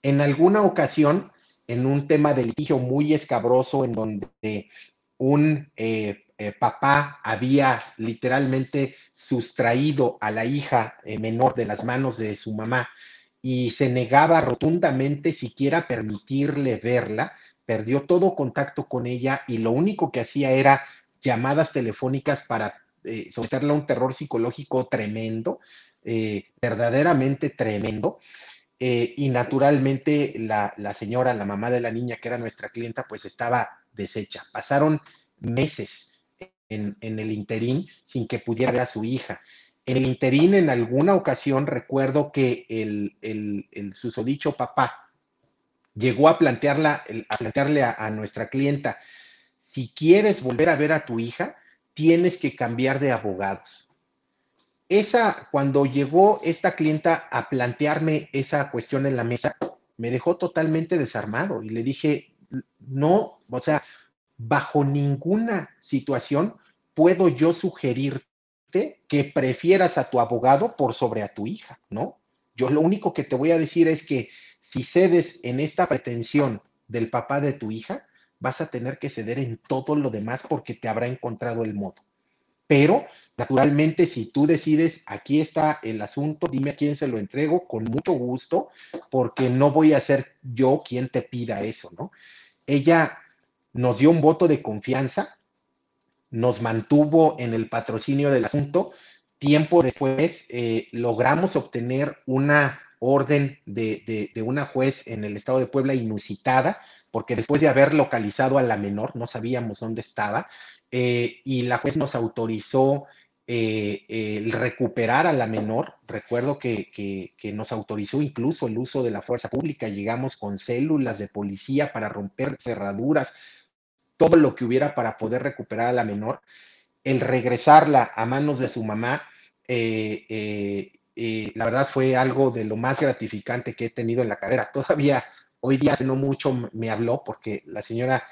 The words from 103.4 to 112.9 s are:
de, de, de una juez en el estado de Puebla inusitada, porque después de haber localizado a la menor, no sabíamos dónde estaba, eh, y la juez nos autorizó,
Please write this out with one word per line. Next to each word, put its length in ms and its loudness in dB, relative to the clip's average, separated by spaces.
de, 420 -4
de, 260 -6
de 80 -8
una 240 -4
juez 420 -2
en 180 -8
el 100 -8
estado 240 -2
de 80 -2
Puebla 260 0
inusitada, 880 0
porque 240 -4
después 260 2
de 60 6
haber 260 6
localizado 640 2
a 60 4
la 140 0
menor, 380 -4
no 120 -8
sabíamos 540 -6
dónde 200 -6
estaba, 460 -4
eh, 540 -2
y 200 -2
la 160 0
juez 180 -2
nos 180 -4
autorizó, 880 0